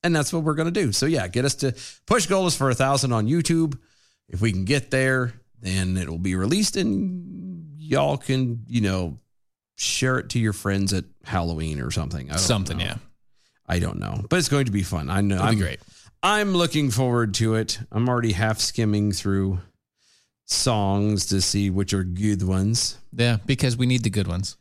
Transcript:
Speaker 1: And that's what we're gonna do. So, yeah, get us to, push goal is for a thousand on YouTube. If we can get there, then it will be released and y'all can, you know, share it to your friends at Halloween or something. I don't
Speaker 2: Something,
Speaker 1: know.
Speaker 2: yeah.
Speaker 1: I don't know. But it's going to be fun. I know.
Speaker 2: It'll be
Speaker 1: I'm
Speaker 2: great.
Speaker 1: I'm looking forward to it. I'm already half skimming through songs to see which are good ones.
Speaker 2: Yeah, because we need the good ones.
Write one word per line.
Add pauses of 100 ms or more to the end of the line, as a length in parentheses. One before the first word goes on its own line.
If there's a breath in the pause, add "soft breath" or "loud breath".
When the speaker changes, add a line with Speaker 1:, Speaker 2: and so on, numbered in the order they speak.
Speaker 1:
And
that's
what
we're
gonna
do.
So,
yeah,
get
us
to, (320 loud breath)
push
goal
is
for
a
thousand
on
YouTube. (520 soft breath)
If
we
can
get
there, (260)
then
it
will
be
released
and (120)
y'all
can,
you
know, (580)
share
it
to
your
friends
at (200)
Halloween
or
something.
I
don't
Speaker 2:
Something,
Speaker 1:
know.
Speaker 2:
yeah. (680)
Speaker 1:
I
don't
know.
But
it's
going
to
be
fun.
I
know.
Speaker 2:
It'll
be
Speaker 1:
I'm
Speaker 2:
great. (420 loud breath)
Speaker 1:
I'm
looking
forward
to
it. (140)
I'm
already
half
skimming
through (840 soft breath)
songs
to
see
which
are
good
ones. (140)
Speaker 2:
Yeah,
because
we
need
the
good
ones.